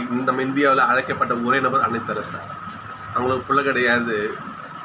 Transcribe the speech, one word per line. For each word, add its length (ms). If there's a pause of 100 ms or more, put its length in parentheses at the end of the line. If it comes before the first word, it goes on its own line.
(100)
இந்த, 220
நம்ம 100
இந்தியாவுல 440
அழைக்கப்பட்ட 500
ஒரே 240
நபர் 240
அன்னை 160
தெரசா. 400 (720)
அவங்களுக்கு 320
பிள்ளை 180
கிடையாது, 520 (680)